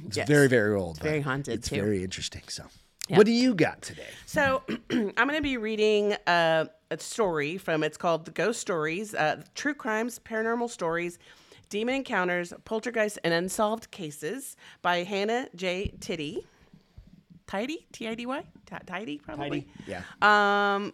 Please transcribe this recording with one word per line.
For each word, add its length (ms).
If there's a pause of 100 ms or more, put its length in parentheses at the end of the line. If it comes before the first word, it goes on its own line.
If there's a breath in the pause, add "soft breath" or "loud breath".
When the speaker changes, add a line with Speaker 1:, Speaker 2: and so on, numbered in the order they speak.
Speaker 1:
It's 100
Speaker 2:
Yes. 100
Speaker 1:
very, 220
very 260
old, 200
Speaker 2:
It's 80
very 160
Speaker 1:
but 60
Speaker 2:
haunted, 280
Speaker 1:
it's 160
Speaker 2:
too. 60
Speaker 1:
very 280
interesting. 440
So, 160 (440)
Speaker 2:
Yeah. 100
Speaker 1:
what 100
do 40
you 220
got 300
today? 240 (180)
Speaker 2:
So, 380 (140)
<clears throat> 120
I'm 260
gonna 260
be 160
reading, 560 (120)
uh, 400 (240)
a 100
story 600
from, 240
it's 140
called 280
The 60
Ghost 280
Stories, 540
uh, 300 (100)
True 220
Crimes, 420
Paranormal 540
Stories, 480 (500 soft breath)
Demon 240
Encounters, 580 (140)
Poltergeists, 580
and 80
Unsolved 600
Cases 640 (260 loud breath)
by 220
Hannah 520
J. 440
Tiddy. 480 (1000 soft breath)
Tidy? 460
T 160
I 80
D 100
Y? 180 (220)
Ti-, 100 (100)
Tidy, 340
probably. 420
Speaker 1:
Tidy, 60 (540 loud breath)
yeah. 540
Speaker 2:
Um, 180